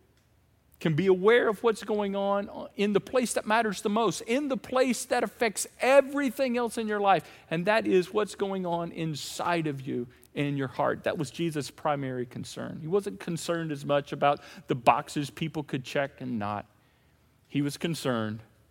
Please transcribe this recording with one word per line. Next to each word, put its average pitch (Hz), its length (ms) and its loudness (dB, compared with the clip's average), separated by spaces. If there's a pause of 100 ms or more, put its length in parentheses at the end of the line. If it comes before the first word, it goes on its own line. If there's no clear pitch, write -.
(800)
can 165 140 0
be 170 120 2
aware 214 420 6
of 214 140 -2
what's 226 200 0
going 208 320 -2
on 202 640 -2
in 208 160 0
the 190 80 4
place 262 320 0
that - 140 -2
matters 214 340 2
the - 80 -2
most, 208 340 0
in 269 260 -2
the 262 80 0
place 254 500 0
that 247 160 0
affects 226 440 -2 (140)
everything 269 760 4
else 240 180 -2
in 226 100 -4
your 208 140 -2
life, 196 240 6 (260)
and 165 140 -2
that 208 220 2
is 185 260 4
what's 208 220 -2
going 190 320 -4
on 170 260 -2
inside 165 760 -2
of 143 140 -4
you 127 260 -4 (280)
in 143 220 -2
your 135 120 -2
heart. 131 360 -2
That - 120 0
was 151 140 -4
Jesus' 156 400 -4
primary 135 560 -4
concern. 120 560 -12
He 151 60 -8
wasn't 196 300 -2
concerned 165 540 -4
as 143 120 -8
much 143 280 0
about 143 280 2 (260)
the 156 80 2
boxes 139 560 2
people 160 320 -6
could 139 220 -6
check 139 360 -4
and 127 180 -4
not. 104 280 -4 (840)
He 139 140 -2
was 143 160 -2
concerned 113 640 -2 (300)